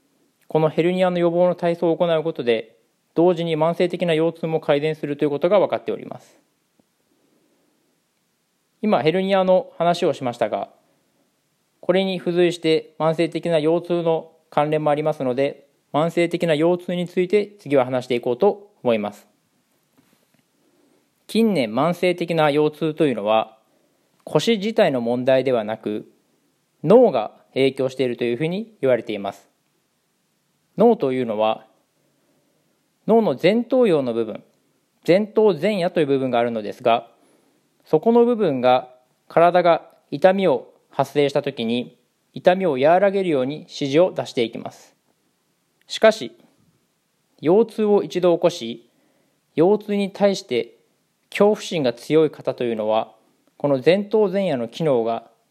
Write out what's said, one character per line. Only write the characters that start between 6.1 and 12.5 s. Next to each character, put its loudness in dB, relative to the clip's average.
す。 -20
今、 0
ヘ 2
ル 0
ニ -2
ア 2
の 2
話 0
を 0
し -14
ま -4
し -20
た -2
が、 -6
こ 0
れ 0
に -6
付 -6
随 2